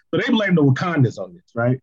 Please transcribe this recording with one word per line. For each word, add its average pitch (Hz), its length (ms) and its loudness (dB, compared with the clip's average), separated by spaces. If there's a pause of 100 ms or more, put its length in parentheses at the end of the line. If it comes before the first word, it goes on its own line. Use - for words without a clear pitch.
(120)
So 165 80 -2
they 226 120 -2
blame 202 240 0
the 151 80 4
Wakandas 139 560 0
on 90 160 -14
this, - 80 -20 (100)
right? 120 300 -2